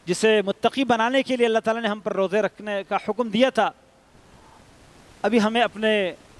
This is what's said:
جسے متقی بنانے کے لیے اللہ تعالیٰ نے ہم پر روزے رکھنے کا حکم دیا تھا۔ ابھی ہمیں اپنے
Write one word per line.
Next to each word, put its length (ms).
جسے 380
متقی 420
بنانے 380
کے 140
لیے 100
اللہ 120
تعالیٰ 240
نے 60
ہم 120
پر 120
روزے 300
رکھنے 460
کا 80
حکم 320
دیا 220
تھا۔ 200
ابھی 200
ہمیں 200
اپنے 500